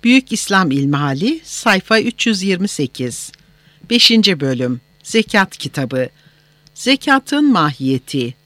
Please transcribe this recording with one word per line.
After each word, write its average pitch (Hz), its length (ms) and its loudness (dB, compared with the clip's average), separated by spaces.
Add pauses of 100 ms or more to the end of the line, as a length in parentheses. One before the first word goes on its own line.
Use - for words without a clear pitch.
Büyük 254 280 2
İslam 190 380 0
İlmihali, 143 720 -2
sayfa 214 560 0
üç - 260 -4
yüz 202 160 0
yirmi 190 260 -2
sekiz. - 640 -6 (580)
Beşinci 220 500 4
bölüm. 127 400 -2 (220)
Zekat - 540 0
kitabı. 131 520 -4 (680)
Zekatın 277 760 0
mahiyeti. 135 840 -2 (120)